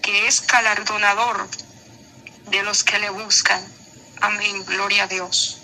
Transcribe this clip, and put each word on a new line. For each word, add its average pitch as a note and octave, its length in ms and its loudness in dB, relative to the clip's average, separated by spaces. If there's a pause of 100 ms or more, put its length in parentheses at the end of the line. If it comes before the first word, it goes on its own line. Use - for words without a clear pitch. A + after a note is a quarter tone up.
que G#3 260 0
es - 200 2
galardonador G#3+ 1000 2 (960)
de G3 180 0
los G#3 200 0
que G#3 140 2
le G#3 140 -2
buscan. G3 500 0 (600)
Amén. G#3 440 -2
Gloria G3 380 0
a F#3+ 40 -2
Dios. F#3 560 -2